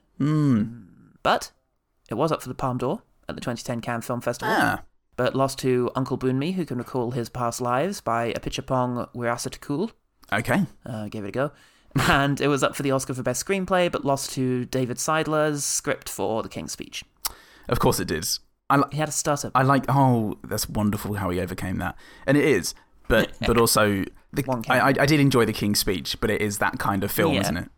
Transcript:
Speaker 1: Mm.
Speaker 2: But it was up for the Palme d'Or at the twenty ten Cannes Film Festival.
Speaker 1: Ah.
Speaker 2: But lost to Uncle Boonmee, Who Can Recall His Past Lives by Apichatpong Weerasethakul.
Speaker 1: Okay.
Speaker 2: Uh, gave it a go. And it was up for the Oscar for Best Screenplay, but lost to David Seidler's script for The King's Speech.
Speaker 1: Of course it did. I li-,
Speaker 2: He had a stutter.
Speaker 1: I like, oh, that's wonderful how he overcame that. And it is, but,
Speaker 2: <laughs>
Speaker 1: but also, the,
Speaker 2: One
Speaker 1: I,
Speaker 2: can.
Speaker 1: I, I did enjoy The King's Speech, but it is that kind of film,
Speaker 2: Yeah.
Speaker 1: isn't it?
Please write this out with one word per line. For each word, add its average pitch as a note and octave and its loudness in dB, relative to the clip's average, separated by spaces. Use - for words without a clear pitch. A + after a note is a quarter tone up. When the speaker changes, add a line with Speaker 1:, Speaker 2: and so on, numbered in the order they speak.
Speaker 1:
Mm. B2 2
Speaker 2:
But - 0
it A#2 -4
was D#3 2
up - -2
for - -12
the B2 -8
Palme B2+ -2
d'Or C3+ -2
at - -6
the - -12
twenty A#2+ -6
ten A#2 -6
Cannes A#2+ -4
Film A#2+ -4
Festival. B2 -2
Speaker 1:
Ah. G2+ 0
Speaker 2:
But B2 0
lost C3+ 0
to B2 2
Uncle C3 -2
Boonmee, C3+ 0
Who F3+ -2
Can B2 -6
Recall A#2+ -4
His A#2 -4
Past A#2+ -4
Lives C3 0
by A#2 -2
Apichatpong B2 -4
Weerasethakul. B2 -4
Speaker 1:
Okay. A#2+ 2
Speaker 2:
Uh, G#2+ -8
gave G#2+ -8
it G2+ -8
a F#2+ -10
go. C3+ -2
And C#3 4
it C3+ 2
was C#3+ 2
up - 0
for C#3+ -6
the C#3 0
Oscar C3 0
for B2+ -6
Best B2 -2
Screenplay, F#3 0
but - -4
lost C#3 -2
to B2+ 0
David B2 -2
Seidler's D#3 0
script - -4
for G#2 -2
The - -8
King's - -10
Speech. - -12
Speaker 1:
Of A2+ 0
course A#2+ 4
it F2 -4
did. E2 -2
I C#3 6
li-, - 4
Speaker 2:
He C#3+ -8
had D3+ -2
a - -8
stutter. C#3+ -2
Speaker 1:
I B2+ 6
like, C3+ 4
oh, B2 4
that's G2 -4
wonderful G#2 0
how G2 -2
he F2+ 0
overcame F2+ -4
that. F2 -4
And C3+ 4
it C#3+ 4
is, G2+ 2
but, A2+ 4
Speaker 2:
<laughs> - -4
Speaker 1:
but A#2 4
also, G#2+ 4
the, B2 -2
Speaker 2:
One B2 -2
Speaker 1:
I, - -6
Speaker 2:
can. B2+ 2
Speaker 1:
I, - 4
I C#3+ 4
did D3+ 4
enjoy B2 6
The G#2+ -2
King's G#2 0
Speech, F2+ -2
but G#2+ -2
it G#2 0
is G#2 -2
that G2+ 0
kind G2 0
of G2+ -4
film, G2+ 2
Speaker 2:
Yeah. - 2
Speaker 1:
isn't - 0
it? - -8